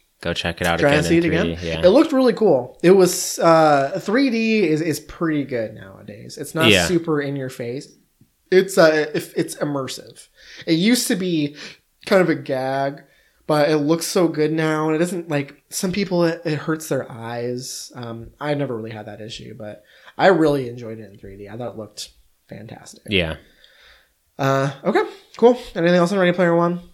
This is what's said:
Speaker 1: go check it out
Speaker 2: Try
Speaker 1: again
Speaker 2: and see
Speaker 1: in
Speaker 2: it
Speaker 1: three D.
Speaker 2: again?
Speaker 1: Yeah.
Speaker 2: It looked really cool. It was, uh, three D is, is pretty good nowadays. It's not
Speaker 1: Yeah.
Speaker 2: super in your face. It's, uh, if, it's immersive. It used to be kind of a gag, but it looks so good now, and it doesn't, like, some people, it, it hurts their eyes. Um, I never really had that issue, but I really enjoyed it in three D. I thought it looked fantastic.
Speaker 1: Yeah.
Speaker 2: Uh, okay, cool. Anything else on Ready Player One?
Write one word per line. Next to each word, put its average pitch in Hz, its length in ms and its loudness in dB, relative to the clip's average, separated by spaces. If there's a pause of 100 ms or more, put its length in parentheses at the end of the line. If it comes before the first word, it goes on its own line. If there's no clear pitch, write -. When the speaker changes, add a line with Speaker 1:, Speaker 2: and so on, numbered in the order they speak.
(220)
Speaker 1:
go 85 120 -4
check - 260 -6
it 90 60 -2
out 85 140 2
Speaker 2:
Try 143 100 4
Speaker 1:
again 147 100 4
Speaker 2:
and 165 80 -2
see 170 100 2
Speaker 1:
in 170 80 2
Speaker 2:
it - 20 -2
Speaker 1:
three 160 100 0
D. 165 160 -2
Speaker 2:
again? 165 40 -8 (240)
Speaker 1:
Yeah. 170 40 4
Speaker 2:
It 180 40 8
looked 285 240 4
really 262 200 4
cool. 143 480 0
It 170 100 6
was, 180 460 4
uh, 156 640 4
three 254 300 0
D 220 360 2
is, 156 140 0
is 160 180 -2
pretty 156 440 -4
good 113 320 -6
nowadays. 101 640 -18
It's 147 160 -12
not 160 160 4
Speaker 1:
Yeah. 180 160 4
Speaker 2:
super 165 340 0
in 143 140 -6
your 131 140 -8
face. 127 440 -10 (580)
It's, 185 240 4
uh, 156 380 6
if, - 240 -6
it's - 200 -4
immersive. - 720 -8 (360)
It 165 80 0
used 214 360 2
to 247 60 0
be 170 400 -2 (520)
kind 190 160 4
of 160 60 2
a 160 60 0
gag, 135 680 -4 (420)
but 151 240 2
it 156 80 2
looks 156 280 0
so 180 220 2
good 151 240 0
now, 156 360 0
and 156 80 0
it 156 40 0
doesn't, 175 300 -4
like, 143 400 -6
some - 240 -4
people, 180 320 0
it, 165 200 -2
it 156 100 -2
hurts 156 340 -6
their 131 220 -4
eyes. 120 840 -10
Um, 117 360 -14 (100)
I 147 140 -4
never 135 200 -4
really 110 160 -10
had 107 160 -14
that 104 140 -16
issue, 117 360 -16
but 104 260 -16 (340)
I 160 100 8
really 151 420 4
enjoyed 113 300 -12
it 104 120 -18
in 104 60 -20
three 98 200 -18
D. 101 120 -16
I 110 80 -12
thought 117 160 -8
it 107 40 -16
looked - 320 -14 (400)
fantastic. - 600 -18
Speaker 1:
Yeah. 85 260 0 (1040)
Speaker 2:
Uh, 135 320 0 (120)
okay, 302 200 0 (340)
cool. 233 200 6 (180)
Anything 175 220 2
else 175 140 2
on 202 80 0
Ready 180 140 4
Player 175 220 2
One? 175 260 0 (120)